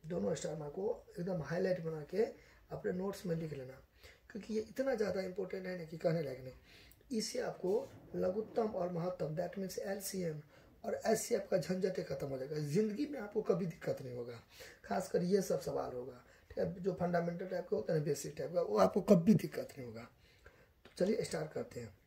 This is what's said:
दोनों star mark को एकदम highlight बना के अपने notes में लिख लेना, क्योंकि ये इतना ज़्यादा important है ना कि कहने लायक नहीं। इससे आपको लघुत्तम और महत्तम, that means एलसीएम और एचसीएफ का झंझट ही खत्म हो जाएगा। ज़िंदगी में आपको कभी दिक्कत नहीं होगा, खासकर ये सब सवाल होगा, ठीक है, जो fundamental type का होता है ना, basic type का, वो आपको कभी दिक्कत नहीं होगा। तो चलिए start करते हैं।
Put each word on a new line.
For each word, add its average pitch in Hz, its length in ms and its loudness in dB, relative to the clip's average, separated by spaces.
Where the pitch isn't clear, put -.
दोनों 175 320 0
star 156 220 -4
mark 147 160 -8
को 214 360 -2
एकदम 175 340 -2
highlight 180 400 2
बना 160 220 -4
के 202 180 2
अपने 175 220 -2
notes 196 320 -4
में 165 100 0
लिख 160 180 -4
लेना, 131 200 -10
क्योंकि 214 220 -8
ये 214 80 0
इतना 262 340 0
ज़्यादा 196 260 0
important 185 460 -4
है 180 100 -4
ना 170 80 -6
कि 160 120 -10
कहने 165 260 2
लायक 131 160 -4
नहीं। - 800 -10
इससे 233 240 -2
आपको 185 320 0
लघुत्तम 214 560 0
और 180 200 0
महत्तम, 170 440 -2
that 175 220 -2
means 190 240 -4
एलसीएम 190 600 -4
और - 140 -2
एचसीएफ 220 540 2
का 190 60 4
झंझट 185 400 0
ही 180 80 -2
खत्म - 220 -4
हो 135 100 -2
जाएगा। 147 220 -4
ज़िंदगी 208 380 2
में 285 120 -6
आपको 208 240 -2
कभी 190 220 2
दिक्कत - 360 -4
नहीं 123 140 -8
होगा, 120 240 -8
खासकर 190 400 0
ये 190 160 6
सब 175 200 0
सवाल 135 320 -4
होगा, 123 300 -10
ठीक - 80 -4
है, 180 160 0
जो 185 200 0
fundamental 175 520 0
type 180 220 -4
का 196 80 2
होता - 160 0
है 156 60 4
ना, 147 60 0
basic 147 320 -2
type 147 160 -4
का, 175 80 4
वो 208 180 2
आपको 190 240 6
कभी 190 320 10
दिक्कत - 420 -2
नहीं 123 100 -8
होगा। 113 200 -12
तो - 100 -20
चलिए 185 280 4
start 156 280 -4
करते - 280 -6
हैं। 117 140 -12